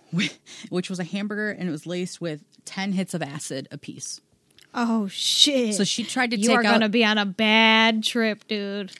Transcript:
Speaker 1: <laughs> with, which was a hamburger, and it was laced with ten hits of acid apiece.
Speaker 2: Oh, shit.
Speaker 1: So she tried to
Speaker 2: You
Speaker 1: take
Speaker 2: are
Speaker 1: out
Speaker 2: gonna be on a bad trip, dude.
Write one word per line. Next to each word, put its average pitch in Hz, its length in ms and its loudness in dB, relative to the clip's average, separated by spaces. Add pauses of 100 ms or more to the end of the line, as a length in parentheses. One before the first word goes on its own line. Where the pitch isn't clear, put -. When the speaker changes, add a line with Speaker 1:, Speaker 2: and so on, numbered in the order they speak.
Speaker 1:
<laughs> - 100 -14
with, - 260 -4 (320)
which 180 200 -4
was 180 80 -8
a 180 60 -6
hamburger, 202 460 -6
and 180 180 -8
it 139 40 -4
was 151 140 -10
laced 175 340 -8
with 151 220 -8 (220)
ten 196 280 -6
hits 185 220 -4
of 160 80 -4
acid 143 480 -10
apiece. - 500 -14 (540)
Speaker 2:
Oh, 226 340 -2
shit. 247 680 2
Speaker 1:
So 196 100 2
she 233 200 -2
tried 247 280 0
to 240 60 -2
Speaker 2:
You 220 100 2
Speaker 1:
take - 100 6
Speaker 2:
are 233 60 2
Speaker 1:
out 208 80 6
Speaker 2:
gonna 220 180 4
be 226 140 4
on 214 140 4
a 202 80 0
bad 220 800 4
trip, 220 420 -2
dude. 202 540 -6